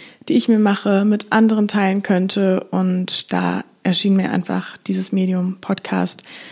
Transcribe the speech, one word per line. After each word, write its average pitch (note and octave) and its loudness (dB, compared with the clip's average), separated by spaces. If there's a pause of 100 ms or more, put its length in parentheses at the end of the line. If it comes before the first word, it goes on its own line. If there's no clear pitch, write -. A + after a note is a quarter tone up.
(300)
die A3+ 4
ich A#3 0
mir A3 4
mache, G3+ 2
mit G#3+ 0
anderen A3 4
teilen G3 0
könnte. F#3+ 0
Und F#3 -2
da - -2 (180)
erschien G3 2
mir F#3+ 0
einfach F3+ -4
dieses F#3+ -6
Medium F#3 -2
Podcast - -4 (280)